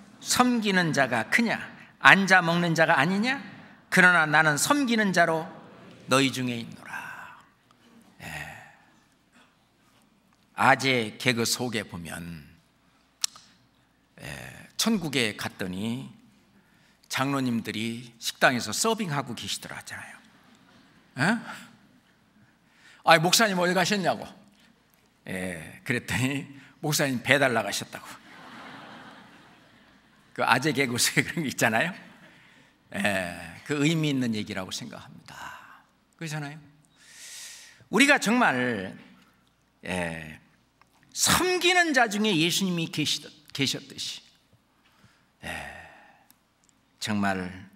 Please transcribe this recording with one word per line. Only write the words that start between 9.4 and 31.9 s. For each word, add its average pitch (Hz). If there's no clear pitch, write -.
아재 120
개그 117
속에 113
보면, 85
예, 65
천국에 139
갔더니 110
장로님들이 117
식당에서 117
서빙하고 147
계시더라 -
하잖아요. -
예? 196
"아이, 165
목사님 185
어디 175
가셨냐"고. 175
예, 92
그랬더니 131
목사님 143
배달 131
나가셨다고. -
그 123
아재 131
개그 120
속에 -
그런 -
게 131
있잖아요. 127